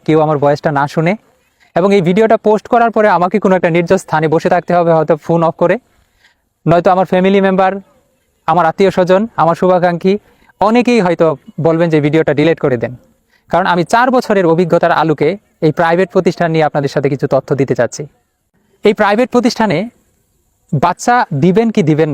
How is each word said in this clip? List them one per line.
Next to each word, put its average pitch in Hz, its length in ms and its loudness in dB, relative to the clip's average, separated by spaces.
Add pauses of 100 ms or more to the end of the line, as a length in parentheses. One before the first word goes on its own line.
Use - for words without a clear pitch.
কেউ 156 180 2
আমার 151 140 0
ভয়েসটা 143 400 -2
না 143 60 0 (100)
শুনে, 165 180 0 (640)
এবং 180 200 2
এই 196 120 2
ভিডিওটা 220 280 2 (100)
পোস্ট 214 260 0
করার 233 240 2
পরে 214 200 2
আমাকে 180 280 -2
কোনো 190 140 2
একটা 170 180 0
নির্জন 175 280 0
স্থানে 160 300 -2
বসে 165 200 0
থাকতে 175 200 -2
হবে, 170 220 2
হয়তো 156 180 2 (100)
ফোন 170 240 0
অফ 165 140 -4
করে, 175 140 0 (880)
নয়তো 170 280 2
আমার 180 180 0
ফ্যামিলি 190 340 2
মেম্বার, 190 260 0 (760)
আমার 165 220 2
আত্মীয় 190 260 0
স্বজন, 185 260 2 (140)
আমার 160 240 0
শুভাকাঙ্ক্ষী 180 540 0 (460)
অনেকেই 233 440 2
হয়তো 170 220 0 (400)
বলবেন 165 260 2
যে 156 120 2
ভিডিওটা 151 340 0
ডিলিট 156 260 0
করে 127 180 0
দেন। 120 100 -6 (580)
কারণ 180 160 0
আমি 175 160 0 (100)
চার 240 180 2
বছরের 208 420 0
অভিজ্ঞতার 165 400 0 (100)
আলোকে 151 260 0 (380)
এই 156 120 0
প্রাইভেট 170 360 0
প্রতিষ্ঠান 175 400 -2
নিয়ে 160 140 2
আপনাদের 139 260 -4
সাথে 143 180 0
কিছু 139 220 -4
তথ্য 131 140 -2 (120)
দিতে 135 180 -2
চাচ্ছি। - 240 -4 (840)
এই 214 160 2
প্রাইভেট 208 340 0
প্রতিষ্ঠানে 220 440 0 (960)
বাচ্চা 175 420 -2 (300)
দিবেন 202 300 2
কি 208 160 0
দিবেন 151 240 0